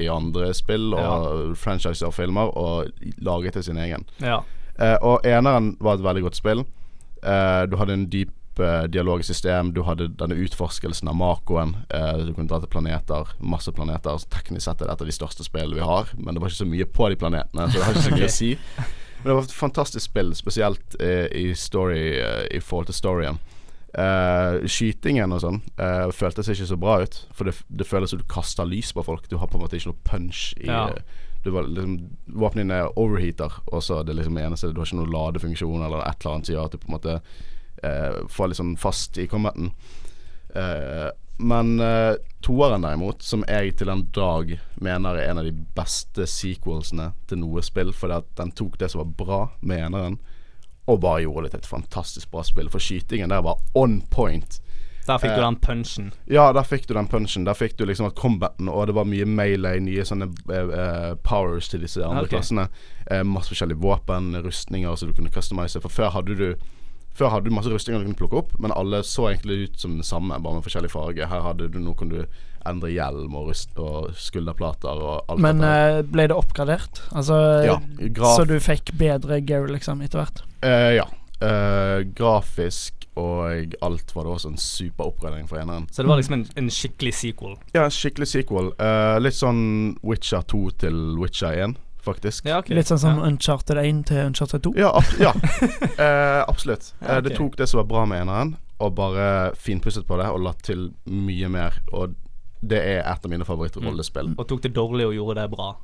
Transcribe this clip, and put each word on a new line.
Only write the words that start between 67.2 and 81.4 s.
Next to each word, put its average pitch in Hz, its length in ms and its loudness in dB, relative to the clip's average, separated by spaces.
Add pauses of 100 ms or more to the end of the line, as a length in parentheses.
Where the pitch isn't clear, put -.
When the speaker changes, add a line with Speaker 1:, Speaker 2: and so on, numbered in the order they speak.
Speaker 1:
hadde 104 140 2
du 113 60 2
masse 107 180 0
rustninger 110 300 -2
du 101 140 -2
kunne - 20 -6 (140)
plukke - 80 2
opp, - 220 0
men 110 120 0
alle 101 320 0
så 117 320 0
egentlig 98 340 0
ut - 100 -4
som 85 180 -4
det 82 80 -2
samme, 87 360 -2
bare 82 140 -2
med 80 80 -2
forskjellig 85 280 -2
farge. 80 360 -4
Her 87 140 -2
hadde 85 280 0
du, 82 100 -4
nå 85 180 0
kan 85 120 0
du 82 160 -2 (400)
endre 87 260 -4
hjelm 73 440 -4
og 76 140 -4
rust-, - 280 -2
og 78 380 -4
skulderplater 82 720 -4 (120)
og 76 280 -4
alt 180 100 0
Speaker 3:
Men, 156 180 6
Speaker 1:
dette 156 100 6
her. 151 320 4
Speaker 3:
eh, - 40 2
ble 156 240 4
det 160 100 4
oppgradert? - 640 2 (100)
Altså, 151 540 4
Speaker 1:
Ja, 95 120 6 (320)
graf- 117 300 6
Speaker 3:
så - 80 8
du 156 120 4
fikk - 380 2
bedre 147 440 2
gear, 139 260 0
liksom, 143 340 -4
etter 143 220 -2
hvert? - 180 -6 (220)
Speaker 1:
Eh, 120 320 6
ja. 110 100 4 (360)